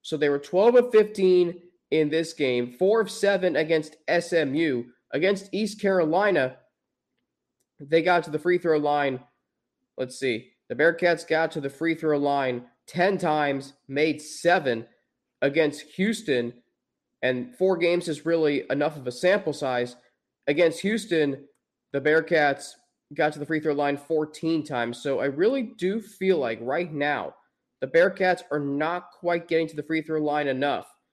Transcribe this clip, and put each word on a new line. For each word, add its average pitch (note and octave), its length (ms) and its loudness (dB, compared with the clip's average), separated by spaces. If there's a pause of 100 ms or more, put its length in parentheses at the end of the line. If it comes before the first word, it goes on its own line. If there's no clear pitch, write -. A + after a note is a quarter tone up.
So - 160 -8
they D3 120 2
were C#3+ 100 0
twelve G3+ 360 4
of B3 160 4
fifteen F#3 720 4 (300)
in D#3 180 2
this D#3+ 240 -2
game, B2 400 0
four G3+ 260 2
of G#3 100 0
seven F#3 460 0
against D#3 400 0 (120)
S F3 260 0
M D3 220 2
U. C#3+ 320 0 (240)
Against F#3+ 420 0
East G#3 260 -4
Carolina, F3+ 800 2 (1200)
they D3+ 220 2
got F3 240 4
to D#3+ 60 -12
the D3+ 80 -2
free F3+ 180 2
throw E3 200 2
line. C#3+ 440 0 (760)
Let's B2+ 220 -8
see. A#2+ 300 -4 (180)
The B2 80 -8
Bearcats E3 500 2
got D#3+ 260 0
to D#3 100 -8
the C#3 80 -6
free D#3+ 260 -4
throw D#3 220 0
line C#3 480 -2 (220)
ten F#3 300 0
times, D3 560 -2 (140)
made C#3+ 340 -2
seven C#3+ 640 0 (560)
against D3 400 0 (140)
Houston, D3 560 -2 (720)
and B2 340 -2
four F#3 220 2
games E3+ 320 0
is D3 160 -6
really D#3 440 0
enough D3 280 -2
of B2+ 100 -10
a B2 40 -8
sample F3+ 420 0
size. B2 420 -4 (520)
Against D#3+ 340 2
Houston, E3 640 -2 (480)
the C#3 80 -2
Bearcats D3+ 720 2 (420)
got D#3 180 0
to D#3 80 -12
the D3 60 -8
free D#3 160 -2
throw D#3 120 0
line C#3+ 220 0
fourteen D#3 640 -4
times. A#2+ 400 -4
So C3+ 200 -2
I B2 60 -2
really F#3+ 340 0 (160)
do G3 240 -2
feel F#3+ 360 0
like A2+ 240 -2
right D3+ 300 -4
now, C#3+ 440 -4 (440)
the B2+ 80 -6
Bearcats F3+ 540 2 (100)
are D3 80 -2
not D3+ 520 -4
quite E3+ 360 -4
getting D#3+ 220 0
to D#3 80 -16
the D3 60 -8
free D#3+ 180 -2
throw D#3 200 -4
line D3 280 -2
enough. C3 440 -2 (200)